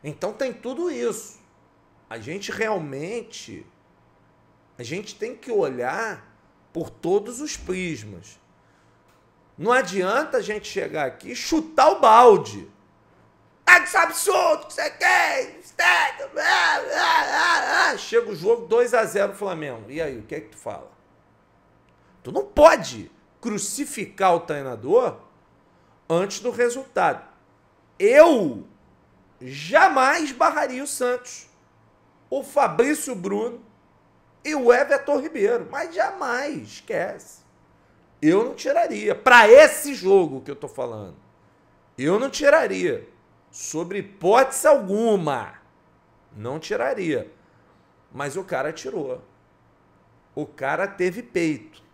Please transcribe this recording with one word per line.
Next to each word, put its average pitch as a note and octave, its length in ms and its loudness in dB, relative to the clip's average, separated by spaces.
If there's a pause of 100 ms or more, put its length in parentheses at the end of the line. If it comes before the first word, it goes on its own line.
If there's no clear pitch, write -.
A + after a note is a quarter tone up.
Então D3+ 300 -8
tem B3+ 220 -6
tudo C4 380 -8
isso. A#3+ 500 -8 (680)
A A2+ 100 -14
gente E3 320 -12
realmente, E3+ 1120 -8 (1120)
a B2 60 -16
gente D#3+ 320 -12
tem A#3 200 -10
que - 160 -14
olhar E3 880 -4 (360)
por E3 160 -8
todos G#3 500 -4
os D4 160 -10
prismas. C3+ 840 -10 (1160)
Não F#3+ 140 -2
adianta A#3+ 680 0
a G#3+ 40 -2
gente G#3 260 -10
chegar D3+ 400 -6
aqui - 240 -12
e B3 40 -12
chutar D#4 560 2
o - 80 -4
balde. A3 720 6 (960)
"Ah, F4 140 6
que - 180 -2
absurdo, E4+ 720 0
que - 60 -18
você D4+ 180 -6
quer?" D#4+ 680 0 (2500)
Chega A3+ 320 -2
o G3+ 60 -8
jogo, F#3+ 320 -2
dois A#3 260 2
a A3 120 2
zero G3 280 -2
Flamengo. D3 560 -10
E D3 100 -12
aí, C#3 200 -6
o G#2 40 -18
que C#3 120 -12
é D#3 60 -10
que D3+ 80 -20
tu - 80 -20
fala? D#2+ 340 -14 (1300)
Tu - 100 -14
não G4 140 -4
pode A3 680 2 (300)
crucificar G3+ 960 -4
o E3+ 60 -2
treinador C#3+ 760 -2 (880)
antes F3+ 340 -2
do B3 100 -4
resultado. A#3 720 -2 (760)
Eu G#3+ 680 6 (720)
jamais C4+ 920 2
barraria C#4 520 -2
o D4 40 -10
Santos, - 600 -6 (840)
o C4+ 140 -4
Fabrício C4 680 0
Bruno G#3 480 -6 (840)
e D4+ 120 -4
o A#3+ 180 6
Everton C#4 460 2
Ribeiro. B3 500 -2
Mas E4 240 -8
jamais, D#4 680 -4
esquece. - 800 -10 (800)
Eu F3+ 220 4
não C4 120 -6
tiraria. C4+ 580 -2
Pra A#3+ 340 8
esse C#4+ 460 8
jogo F3+ 480 2
que - 80 -16
eu C#3+ 60 -10
tô C#3+ 120 -16
falando, G#2+ 500 -12 (800)
eu D#3+ 220 0
não C4+ 100 -2
tiraria. G3 800 0 (440)
Sobre F3 480 -10
hipótese A#3 680 0
alguma, G3 880 0 (840)
não A#2 220 -10
tiraria. G3 720 -4 (800)
Mas C#3 240 -10
o F#3 80 -8
cara D#3 300 -6
tirou. C#3 480 -10 (1120)
O D3 140 -8
cara D#3 400 -6
teve F3+ 340 -4
peito. - 600 -6 (100)